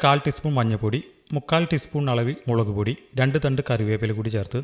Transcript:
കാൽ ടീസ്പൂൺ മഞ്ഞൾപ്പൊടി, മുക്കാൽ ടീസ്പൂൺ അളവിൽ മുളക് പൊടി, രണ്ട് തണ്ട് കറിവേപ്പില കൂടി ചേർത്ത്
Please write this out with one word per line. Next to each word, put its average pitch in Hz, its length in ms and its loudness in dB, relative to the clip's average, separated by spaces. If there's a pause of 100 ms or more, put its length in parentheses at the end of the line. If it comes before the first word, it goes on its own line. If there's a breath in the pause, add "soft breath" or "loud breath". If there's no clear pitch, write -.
കാൽ 143 220 6
ടീസ്പൂൺ 147 340 -2
മഞ്ഞൾപ്പൊടി, 110 400 0 (360)
മുക്കാൽ 160 360 0
ടീസ്പൂൺ 143 420 -2
അളവിൽ 120 220 0 (140)
മുളക് 113 300 2
പൊടി, 107 140 0 (280)
രണ്ട് 135 240 2
തണ്ട് 135 240 0
കറിവേപ്പില 110 480 0
കൂടി 110 180 -4
ചേർത്ത് 107 280 -4